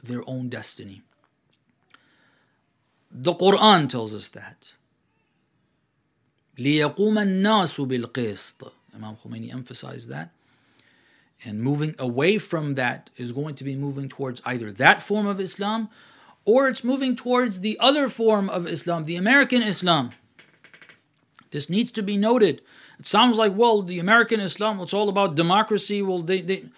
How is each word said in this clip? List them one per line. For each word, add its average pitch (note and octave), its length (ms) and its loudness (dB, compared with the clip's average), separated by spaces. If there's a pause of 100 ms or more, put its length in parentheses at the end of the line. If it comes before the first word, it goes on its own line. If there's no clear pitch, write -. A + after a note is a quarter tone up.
their A#2+ 260 -10
own B2+ 200 -6
destiny. G#2+ 540 -12 (2000)
The C3 220 -2
Quran F#3+ 560 6
tells A2 260 -6
us G2+ 140 -12
that. - 440 -20 (1800)
لِيَقُومَ D3 380 0
النَّاسُ G3 880 2
بِالْقِسْطِ. A#2+ 840 -6 (240)
Imam G#2+ 220 -14
Khomeini A#2 340 -14
emphasized B2+ 580 -14
that. D#3 220 -12 (1120)
And G#2+ 180 -8
moving D3 380 -2
away C3+ 380 0
from D3+ 380 -4
that B2+ 420 -4
is A#2+ 160 -10
going C#3+ 220 -8
to C3+ 100 -14
be C3+ 100 -8
moving C#3 320 -8
towards B2+ 380 -10
either A#2 260 -6
that C#3 300 4
form G#3 260 -2
of G3 120 -4
Islam, G3+ 500 -4 (560)
or C4 240 6
it's - 140 -4
moving B3+ 320 0
towards B3 440 0
the G#3+ 200 -4
other C#4 280 4
form G#3+ 420 2
of F3 160 -4
Islam, E3 380 -4
the E3 140 -6
American B3+ 440 4
Islam. E3+ 500 0 (1400)
This D3 180 -6
needs A3 220 0
to A3 100 -6
be G3+ 140 -4
noted. G#3 460 4 (380)
It - 80 -12
sounds A3+ 300 6
like, G#3+ 180 4
well, A3 260 4
the F3+ 160 -6
American A3 440 4
Islam, G3+ 400 -4
it's E3+ 120 -6
all G#3 140 0
about G3 280 0
democracy. G3+ 680 2
Well, F#3 200 -2
they, F3+ 200 -2
they, F3 240 -6 (120)